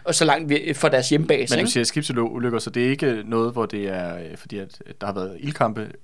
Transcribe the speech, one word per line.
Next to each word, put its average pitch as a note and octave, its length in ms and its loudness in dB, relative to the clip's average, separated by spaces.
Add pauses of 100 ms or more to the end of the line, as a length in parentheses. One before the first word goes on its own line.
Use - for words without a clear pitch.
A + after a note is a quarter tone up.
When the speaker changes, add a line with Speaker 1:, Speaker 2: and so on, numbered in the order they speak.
Speaker 1:
og E3+ 100 0
så E3 100 4
langt D3+ 240 4
vi, C#3+ 260 0
for D#3 140 4
deres B2+ 200 4
hjembase, D3 440 4
Speaker 2:
Men A#2+ 60 4
du - 0 -
Speaker 1:
ikke? A#2+ 120 2
Speaker 2:
siger A#2+ 140 2
skibsulykker, A#2+ 760 0
så A2 120 -8
det B2 160 2
er C3 40 4
ikke C3 360 0
noget, A#2 260 0
hvor A2+ 140 0
det G2+ 220 -4
er, F2+ 280 -6
øh, E2+ 200 -12
fordi - 220 -12
at, - 280 -14
at - 140 -16
der G2+ 60 -6
har G2+ 80 -2
været F#2 260 -6
ildkampe A2+ 460 -2 (180)